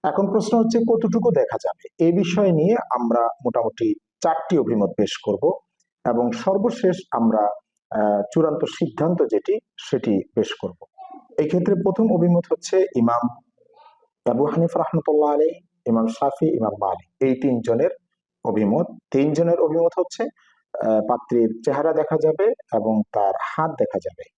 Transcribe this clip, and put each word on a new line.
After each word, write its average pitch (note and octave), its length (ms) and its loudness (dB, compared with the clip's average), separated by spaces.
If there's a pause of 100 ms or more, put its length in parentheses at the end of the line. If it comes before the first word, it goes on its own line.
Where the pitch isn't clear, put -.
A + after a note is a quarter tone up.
এখন F#3+ 280 0
প্রশ্ন A3 260 0
হচ্ছে A3+ 220 2
কতটুকু A3+ 520 2
দেখা C3 320 0
যাবে? - 460 -2
এ - 20 2
বিষয় F#3 400 2
নিয়ে E3+ 240 4 (140)
আমরা A#2+ 320 0
মোটামুটি A#2 720 -2 (280)
চারটি E3+ 360 0
অভিমত A2+ 400 0
পেশ G2+ 280 -2
করব G#2+ 340 0 (460)
এবং A#2+ 260 0
সর্বশেষ F#3+ 640 0 (160)
আমরা, A2 320 2 (580)
আহ, G#2 200 2 (120)
চূড়ান্ত D#3 320 0
সিদ্ধান্ত D#3+ 580 -2
যেটি B2 360 0 (200)
সেটি A2 420 -2 (140)
পেশ - 260 -2
করব। - 240 -12 (520)
এই D3+ 100 0
ক্ষেত্রে F3 280 2
প্রথম G3 400 0
অভিমত F3 360 4
হচ্ছে F#3 340 0 (100)
ইমাম A#2+ 340 2 (1040)
আবু B2 140 2
হানিফা E3+ 340 0
রাহমাতুল্লাহ D3+ 540 0
আলাইহি, D#3 280 0 (260)
ইমাম A2+ 200 2
শাফি, C#3 500 -2
ইমাম G#2+ 220 -2
মালিক, G2 480 -4
এই B2+ 140 0
তিনজনের A#2 480 0 (540)
অভিমত। G#2+ 420 0 (260)
তিনজনের D#3 480 0
অভিমত E3 400 2
হচ্ছে, F3+ 240 -4
আহ, - 840 -4
পাত্রীর A#2+ 420 0 (160)
চেহারা D3 280 0
দেখা D3+ 280 0
যাবে E3 320 2 (200)
এবং A2 280 0 (100)
তার G2+ 300 0
হাত D#3+ 300 -4
দেখা C3 280 -2
যাবে। - 240 -12 (140)